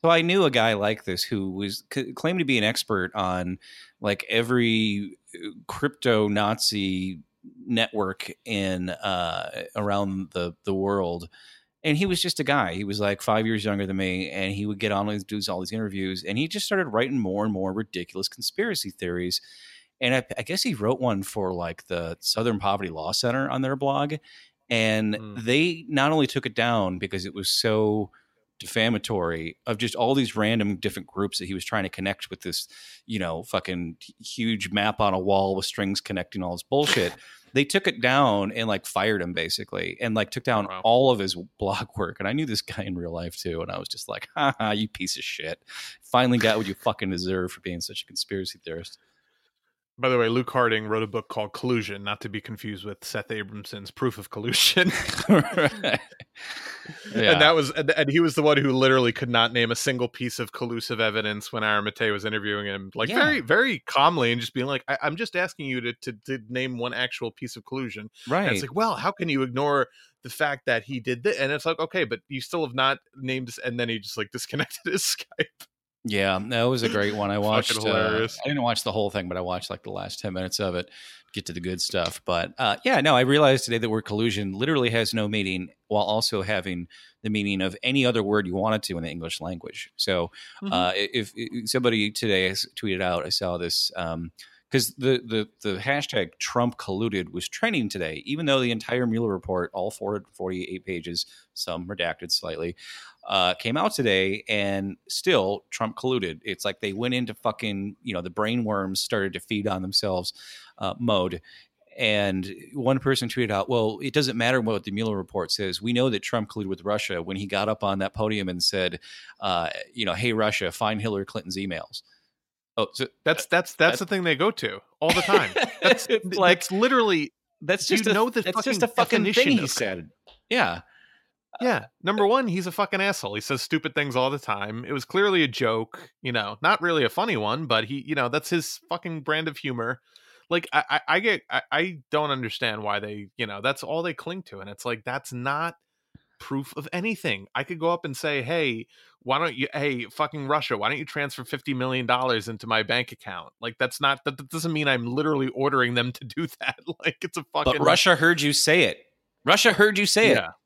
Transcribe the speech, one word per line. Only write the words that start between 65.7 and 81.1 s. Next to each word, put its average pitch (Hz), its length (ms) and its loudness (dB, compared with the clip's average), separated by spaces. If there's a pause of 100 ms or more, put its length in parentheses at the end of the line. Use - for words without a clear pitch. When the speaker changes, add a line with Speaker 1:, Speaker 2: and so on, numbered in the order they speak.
Speaker 2:
to, 120 120 -4
to, 123 200 -8 (140)
to 135 120 -4 (100)
name 127 300 -4
one 120 160 -4
actual 123 360 -4
piece - 260 -12
of 110 80 -18
collusion." 110 460 -8 (160)
And 123 60 -2
Speaker 1:
Right. 175 200 2
Speaker 2:
it's 95 100 0
like, 127 120 -8
"Well, 214 220 2
how 165 160 -2
can 170 160 -4
you 139 140 2
ignore 135 460 0 (340)
the 127 80 -12
fact 143 360 -4
that 117 180 2
he 135 160 -6
did 123 220 -2
thi-," 202 160 0
and 135 140 0
it's 147 140 -2
like, 165 120 0
"Okay, 165 260 0
but 110 240 -6
you 135 120 -8
still 160 260 -4
have 120 80 -8
not 135 240 2 (180)
named 131 340 -4
s-," - 80 -14
and 120 200 -6
then 120 100 0
he 113 120 -2
just, - 160 -12
like, 107 140 -6
<laughs> - 20 -20
disconnected - 600 -6
his 190 100 -2
Skype. - 640 -4 (380)
Speaker 1:
Yeah, 98 440 2
that 117 160 2
was 123 180 2
a 113 60 2
great 104 260 0
one. 101 160 0
I 101 40 0
Speaker 2:
<laughs> - 20 0
Fucking 104 120 2
Speaker 1:
watched, 110 280 2
uh, 107 80 -2
Speaker 2:
hilarious. 110 600 0
Speaker 1:
I 131 40 -2
didn't 143 160 -2
watch 117 180 0
the 113 80 -2
whole 101 200 0
thing, 92 180 -4
but 90 80 -4
I 90 40 -2
watched, 90 300 -4
like, 90 140 -10
the 101 80 -10
last 95 260 -8
ten 101 140 -6
minutes 92 260 -4
of 95 160 0
it, 87 160 -4 (420)